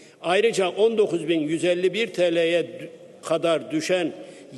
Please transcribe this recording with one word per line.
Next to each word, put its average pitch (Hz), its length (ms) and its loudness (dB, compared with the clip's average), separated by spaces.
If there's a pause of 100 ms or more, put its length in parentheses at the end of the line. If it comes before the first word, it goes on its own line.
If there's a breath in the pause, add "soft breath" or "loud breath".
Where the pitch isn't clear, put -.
(220 loud breath)
Ayrıca 190 480 2
on 214 280 2
dokuz 170 300 0
bin 165 120 2
yüz 151 260 -2
elli 180 280 2
bir 220 140 -2
T 175 280 0
L'ye 170 300 2 (580)
kadar 156 480 0
düşen 156 400 0 (460 loud breath)